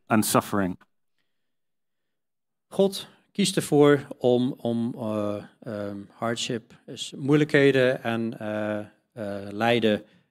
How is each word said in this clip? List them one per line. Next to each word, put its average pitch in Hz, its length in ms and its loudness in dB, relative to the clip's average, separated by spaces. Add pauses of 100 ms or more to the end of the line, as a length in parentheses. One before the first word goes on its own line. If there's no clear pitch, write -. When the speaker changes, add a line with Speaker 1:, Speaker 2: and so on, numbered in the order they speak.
Speaker 1:
and 110 200 2
suffering. 98 540 -2 (1900)
Speaker 2:
God 196 400 -2 (240)
kiest 185 240 0
ervoor 147 520 4 (100)
om, 123 340 2
om, 117 460 -4
eh, 104 460 -4 (160)
ehm, 101 380 -10 (160)
hardship, 117 600 -6 (120)
dus - 320 -14
moeilijkheden 139 840 4
en, 113 360 -4
eh, 107 400 -4
eh, 101 720 -12
lijden, 110 520 2 (280)